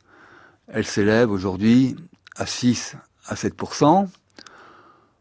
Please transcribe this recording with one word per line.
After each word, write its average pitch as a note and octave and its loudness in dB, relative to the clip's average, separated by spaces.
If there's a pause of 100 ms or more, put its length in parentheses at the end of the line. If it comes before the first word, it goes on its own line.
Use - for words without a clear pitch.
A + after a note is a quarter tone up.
(680)
Elle A2 -4
s'élève A2 2
aujourd'hui G2+ 2 (400)
à - -8
six - -4 (320)
à A2 -8
sept - -6
pour - -10
cent. F3+ 4 (1120)